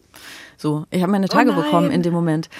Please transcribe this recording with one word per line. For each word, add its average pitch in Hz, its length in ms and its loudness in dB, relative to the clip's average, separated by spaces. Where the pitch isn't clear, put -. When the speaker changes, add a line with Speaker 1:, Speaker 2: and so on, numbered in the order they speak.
Speaker 1:
So, 151 340 -4
ich 180 120 0
hab 180 80 0
meine 196 160 2
Speaker 2:
Oh - 20 -4
Speaker 1:
Tage 214 240 2
bekommen 175 360 2
Speaker 2:
nein. - 80 0
Speaker 1:
in 180 60 2
dem 170 120 0
Moment. 165 340 0